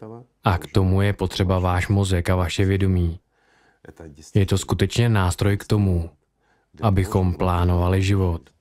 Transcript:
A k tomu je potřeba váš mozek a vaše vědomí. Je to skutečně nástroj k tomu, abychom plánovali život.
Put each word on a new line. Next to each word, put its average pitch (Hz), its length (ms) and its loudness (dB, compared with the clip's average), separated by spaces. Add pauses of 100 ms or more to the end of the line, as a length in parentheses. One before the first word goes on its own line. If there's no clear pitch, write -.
(440)
A 98 140 2
k - 80 -10
tomu 95 360 2
je 101 100 2
potřeba 92 460 -2
váš 90 300 0
mozek 98 420 0
a 92 60 0
vaše 90 280 -2
vědomí. 92 560 0 (1120)
Je 98 120 4
to 98 120 0
skutečně 101 500 0
nástroj 101 480 0
k - 80 -14
tomu, 92 460 0 (720)
abychom 95 520 2
plánovali 90 680 2
život. 95 400 0 (180)